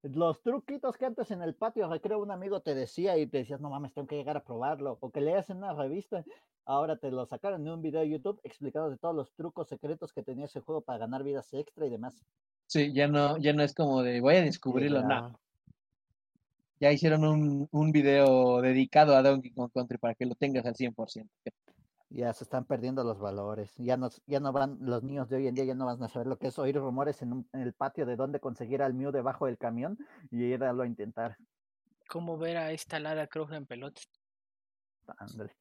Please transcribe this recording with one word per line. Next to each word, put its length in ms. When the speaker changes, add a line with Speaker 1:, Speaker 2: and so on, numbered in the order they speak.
Speaker 1:
Los 380
truquitos 540
que 100
antes 260
en 100
el 120
patio 360
recreo 320
un 100
amigo 300
te 140
decía 420
y 100
te 120
decías, 200
"No 100
mames, 240
tengo 140
que 80
llegar 220
a 80
probarlo", 560
o 100
que 80
leías 300
en 80
una 160
revista, 500
ahora 320
te 140
lo 140
sacaron 420
en 60
un 80
video 200
de 80
YouTube 360
explicado 440
de 80
todos 180
los 180
trucos 340
secretos 460
que 100
tenía 220
ese 160
juego 200
para 180
ganar 240
vidas 300
extra 320
y 40
demás. 320
Speaker 2:
Sí, 260
ya 160
no, 280
ya 140
no 120
es 100
como 280
de, 200
"Voy 160
a 60
descubrirlo", 580
Speaker 1:
Sí, 60
Speaker 2:
no. 220
Speaker 1:
ya. 100
Speaker 2:
Ya 100
hicieron 320
un, 480
un 220
video 680
dedicado 540
a 60
Donkey 320
Kong 200
Country 240
para 180
que 100
lo 100
tengas 300
al 100
cien 180
por 160
ciento. 220
Speaker 1:
Ya 240
se 100
están 220
perdiendo 400
los 140
valores. 580
Ya 180
no, 140
ya 140
no 100
van, 300
los 200
niños 280
de 80
hoy 100
en 80
día 80
ya 120
no 100
van 180
a 60
saber 180
lo 100
que 100
es 120
oír 160
rumores 460
en 100
un, 220
en 80
el 120
patio 320
de 120
dónde 240
conseguir 400
al 120
Mew 180
debajo 340
del 120
camión 400
y 140
ir 200
a 100
lo 100
intentar. 540
Speaker 3:
¿Cómo 280
ver 200
a 140
esta 280
Lara 280
Croft 260
en 120
pelotas? 440
Speaker 1:
Ándale. 440